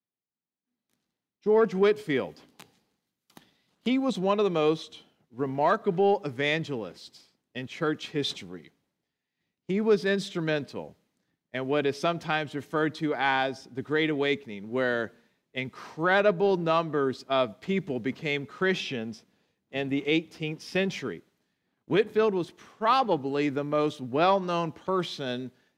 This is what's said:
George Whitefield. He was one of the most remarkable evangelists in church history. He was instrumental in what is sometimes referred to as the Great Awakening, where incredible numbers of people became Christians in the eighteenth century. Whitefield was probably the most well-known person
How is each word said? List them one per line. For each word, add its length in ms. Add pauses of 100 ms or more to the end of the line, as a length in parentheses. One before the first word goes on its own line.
(1400)
George 300
Whitefield. 680 (1500)
He 120
was 200
one 200
of 60
the 60
most 500 (340)
remarkable 920
evangelists 960 (320)
in 120
church 440
history. 600 (960)
He 140
was 240
instrumental 920 (600)
in 120
what 200
is 120
sometimes 560
referred 420
to 180
as 600
the 80
Great 280
Awakening, 600
where 420 (420)
incredible 1040
numbers 720
of 320
people 360
became 460
Christians 800 (460)
in 180
the 180
eighteenth 540
century. 640 (640)
Whitefield 480
was 160 (280)
probably 680
the 160
most 380
well-known 680
person 760 (280)